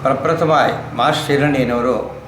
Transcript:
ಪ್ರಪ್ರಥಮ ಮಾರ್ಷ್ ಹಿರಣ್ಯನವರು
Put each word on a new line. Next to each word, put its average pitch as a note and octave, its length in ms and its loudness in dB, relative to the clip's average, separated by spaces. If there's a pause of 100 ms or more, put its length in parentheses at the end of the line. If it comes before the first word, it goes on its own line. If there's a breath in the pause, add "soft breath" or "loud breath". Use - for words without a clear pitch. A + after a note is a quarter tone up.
ಪ್ರಪ್ರಥಮ D#3 560 2 (360)
ಮಾರ್ಷ್ C#3+ 320 0
ಹಿರಣ್ಯನವರು B2+ 1000 0